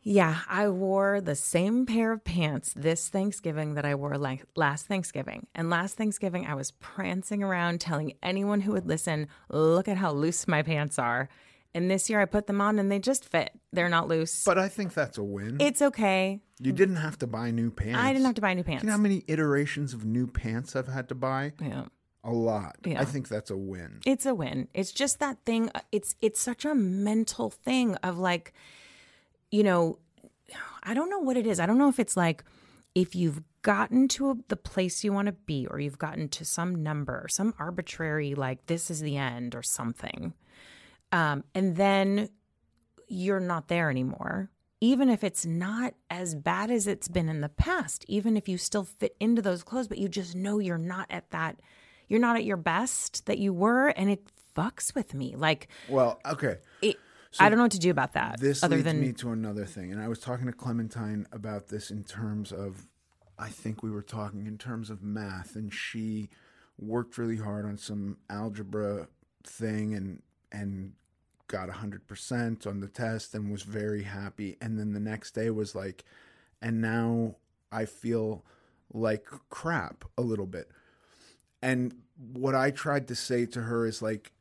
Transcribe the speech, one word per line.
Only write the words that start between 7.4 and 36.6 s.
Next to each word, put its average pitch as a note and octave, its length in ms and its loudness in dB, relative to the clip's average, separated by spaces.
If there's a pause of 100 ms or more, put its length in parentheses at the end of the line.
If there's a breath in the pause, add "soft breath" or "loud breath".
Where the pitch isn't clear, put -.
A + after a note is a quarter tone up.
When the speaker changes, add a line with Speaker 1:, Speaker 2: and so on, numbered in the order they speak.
Speaker 1:
around F3 380 2
telling D#3 420 0
anyone G3 400 2
who G3+ 120 2
would F#3 120 0
listen, D#3+ 420 0 (220 loud breath)
"Look D#3+ 380 6
at G3+ 80 2
how F#3 160 2
loose D3+ 340 0
my D#3 160 4
pants D3 380 0
are." B2 300 2 (440 soft breath)
And F3+ 160 2
this F#3+ 200 2
year G#3+ 100 4
I G3 60 6
put G#3 220 0
them G3+ 120 0
on G#3 200 4
and G3 120 4
they G3+ 80 2
just C4 240 0
fit. - 280 0 (200)
They're F3 180 2
not E3 200 4
loose. E3 340 0
Speaker 2:
But F#3 160 6
I F#3+ 80 2
think G3 260 -4
that's D3 240 -2
a G#2+ 60 -4
win. G2+ 380 -4
Speaker 1:
It's C#4+ 200 4
okay. G3 600 2 (180)
Speaker 2:
You C3 140 0
didn't F#3 240 6
have D#3 220 -2
to B2+ 80 -2
buy A#2 240 -2
new A#2 200 2
pants. G#2+ 280 -2
Speaker 1:
I C4 120 4
didn't C4+ 140 4
have B3 100 2
to G#3+ 60 -2
buy G3 140 2
new F3+ 80 -2
pants. D3+ 200 -2
Speaker 2:
You G#3+ 40 0
know G#3+ 100 2
how G#3 40 4
many G3 260 4
iterations C#3+ 680 2
of A2+ 120 -8
new A#2+ 220 0
pants A#2+ 480 -4
I've C3 120 -2
had C3 220 -6
to C3+ 60 -6
buy? C3 460 -2
Speaker 1:
Yeah. C3 240 -6 (400)
Speaker 2:
A A#2 60 -2
lot. A2+ 440 0 (100)
Speaker 1:
Yeah. D#3+ 160 0
Speaker 2:
I C#3 40 2
think C3+ 240 -6
that's G#2+ 200 -6
a G2 80 -4
win. F#2+ 480 -10
Speaker 1:
It's C4 200 2
a C4 100 2
win. C3 380 -4
It's F#3 180 -4
just C4+ 280 0
that C#4 260 -2
thing. A3+ 280 2
Uh, - 60 -6 (120)
it's, - 300 -2
it's G#3+ 180 2
such - 260 -4
a D4+ 100 2
mental G#3+ 720 2
thing B3 460 0
of, F3+ 240 -2
like, F3 340 0 (1000 loud breath)
you G#3 120 4
know, F3 340 4 (840 loud breath)
I G#3 100 -4
don't D#4 160 0
know G4+ 100 -2
what C4 180 2
it A3+ 100 2
is. G3 120 2
I E3 60 2
don't G#3+ 140 6
know C#4+ 100 8
if B3+ 100 2
it's, - 160 2
like, E3+ 280 2 (520 soft breath)
if F3+ 200 4
you've D#3+ 260 2 (220)
gotten A3+ 460 4
to C#4 220 0
a, C4 40 2 (120)
the G3+ 80 0
place - 480 -2
you G#3 80 2
wanna G3+ 220 2
be, C#3 340 -4
or - 120 -6
you've C#3+ 200 -4
gotten D3+ 300 -4
to D#3 160 -8
some E3+ 380 -2